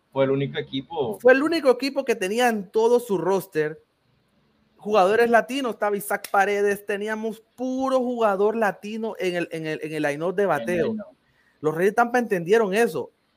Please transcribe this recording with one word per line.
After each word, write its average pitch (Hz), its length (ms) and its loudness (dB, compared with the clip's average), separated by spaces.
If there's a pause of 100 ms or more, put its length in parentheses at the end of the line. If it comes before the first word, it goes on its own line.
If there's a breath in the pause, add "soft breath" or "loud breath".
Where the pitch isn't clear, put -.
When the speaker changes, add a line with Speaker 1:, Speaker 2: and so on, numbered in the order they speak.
(120)
Speaker 1:
Fue 135 120 2
el 135 60 2
único 139 280 -2
equipo. 135 640 -6
Speaker 2:
fue 254 140 8
el 269 80 2
único 311 260 0
equipo 269 380 0
que 233 80 0
tenía 214 340 0
en 208 220 -4
todo 233 300 2
su 208 180 -2
roster 160 640 -2 (920)
jugadores 214 520 4
latinos. 233 460 2
Estaba 208 220 -2
Isaac 202 340 -6
Paredes, 202 560 2
teníamos 214 560 -6 (140)
puro 262 420 0
jugador 220 580 0
latino 220 640 -4
en 180 180 -2
el, 170 140 -2
en 160 160 -8
el, 156 160 -6
en 156 100 -8
el 156 100 -4
line-up 151 320 -2
de 202 100 0
Speaker 1:
En 185 60 2
el 151 80 2
Speaker 2:
bateo. 160 340 -2
Speaker 1:
line-up. 190 240 -10 (440)
Speaker 2:
Los 151 140 -2
Reyes 185 180 2
de 214 40 -16
Tampa 240 220 2
entendieron 202 560 2
eso. 190 360 0 (260)